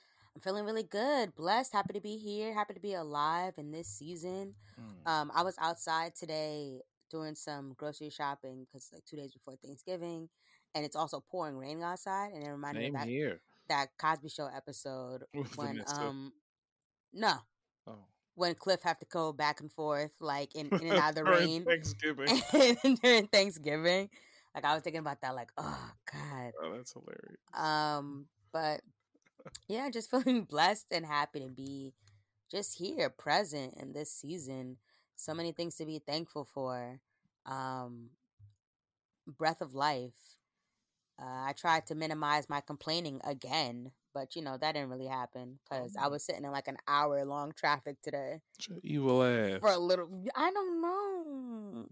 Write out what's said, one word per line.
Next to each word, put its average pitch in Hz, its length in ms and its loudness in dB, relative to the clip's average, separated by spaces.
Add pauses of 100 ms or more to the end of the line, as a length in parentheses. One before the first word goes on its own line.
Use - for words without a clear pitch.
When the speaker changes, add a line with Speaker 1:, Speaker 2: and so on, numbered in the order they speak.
(360)
Speaker 1:
I'm - 40 -20
feeling 208 240 -2
really 220 180 -2
good, 220 540 2
blessed, 208 360 2
happy 202 220 0
to 202 60 -4
be 214 180 -6
here, 214 340 -4
happy 208 220 -2
to 185 60 -16
be 196 140 -4
alive 160 640 0
in 147 140 -8
this 165 180 -8
season. 180 680 -8 (260)
Speaker 2:
Mm. 151 300 -10
Speaker 1:
Um, 147 240 2
I 165 100 4
was 185 160 -2
outside 165 560 0
today 151 640 -4 (280)
doing 156 280 -8
some 139 380 -8
grocery 151 360 -8
shopping 135 640 -6
'cause, - 200 -18
like, - 120 -20
two 156 120 -14
days 139 160 -10
before - 240 -18
Thanksgiving, 165 720 -8 (460)
and 151 100 -2
it's 147 120 -6
also 151 340 -2
pouring 156 260 -4
rain 147 260 -8
outside, 196 520 -4
and 151 80 -10
it 147 80 -6
reminded 143 300 -6
me 123 80 -2
of 143 40 -6
Speaker 2:
Same 135 80 -2
Speaker 1:
that, 117 80 -4
Speaker 2:
here. 123 320 -2 (280)
Speaker 1:
that 143 200 0 (100)
Cosby 156 300 0
Show 147 260 -6
episode 131 720 -10
Speaker 2:
<laughs> - 60 -16
With 120 220 -6
Speaker 1:
when, 143 200 -4
Speaker 2:
Vanessa. 143 240 -4
Speaker 1:
um, 139 320 -6 (800)
no. 196 220 4 (520)
Speaker 2:
Oh. 104 180 -14 (320)
Speaker 1:
When 175 200 2
Cliff 185 260 2
have 165 160 0
to - 80 -14
go 160 260 0
back 147 280 0
and 147 100 -10
forth, 151 400 0 (100)
like, 143 360 -2
in, 151 120 -4
in 165 200 2
and 190 100 6
out 156 120 6
of 151 60 0
the 156 60 -2
Speaker 2:
<laughs> - 20 2
During 180 220 8
Speaker 1:
rain. 165 180 0
Speaker 2:
Thanksgiving. 156 800 2 (100)
Speaker 1:
<laughs> 247 320 8
And 269 160 8
during 233 280 10
Thanksgiving. 180 840 4 (440)
Like, 147 100 -4
I 147 100 6
was 156 80 0
thinking 160 180 -2
about 147 220 -4
that, 131 140 -2
like, 120 200 -10
"Oh, 123 340 -6 (220)
God." 143 400 -8 (100)
Speaker 2:
Oh, 82 140 -4
that's 123 160 -12
hilarious. - 480 -14 (120)
Speaker 1:
Um, 147 760 0 (260)
but, 156 280 0 (880)
yeah, 254 220 -2
just 226 200 -6
<laughs> - 20 -18
feeling 247 320 4
blessed 175 460 4
and 165 160 0
happy 147 340 0
to 131 80 -8
be 135 440 -10 (580)
just 202 280 -2
here, 175 320 0
present 147 720 0
in 135 120 -10
this 147 200 -6
season. 131 640 -8 (400)
So - 180 -6
many 170 180 -2
things 170 240 -4
to 160 100 -6
be 156 140 -6
thankful 151 440 -4
for. 127 560 -6 (460)
Um, 127 640 -6 (1160)
breath 156 340 0
of 135 140 -8
life. 135 400 0 (1080)
Uh, 131 40 -12 (240)
I 143 80 -2
tried 160 300 4
to 160 80 -6
minimize 151 540 0
my 143 120 -2
complaining 156 640 -4
again, 131 680 -2 (200)
but, 135 220 -6
you 165 80 -6
know, 135 160 -6
that 156 140 0
didn't 143 180 -2
really 131 160 -6
happen 127 520 -6 (100)
'cause 131 280 -4
I 139 100 2
Speaker 2:
Oh. 143 40 2
Speaker 1:
was 147 140 -4
sitting 143 200 -4
in, 139 60 -6
like, 139 180 -4
an 135 80 -4 (120)
hour-long 143 640 4
traffic 143 500 0
today. 147 380 -4 (280)
Speaker 2:
Your 175 140 -10
evil 135 400 6
ass. 110 380 4
Speaker 1:
For 208 100 8
a 180 80 6
little, 175 300 2 (260)
I 320 160 2
don't 370 300 0
know. 294 1120 -4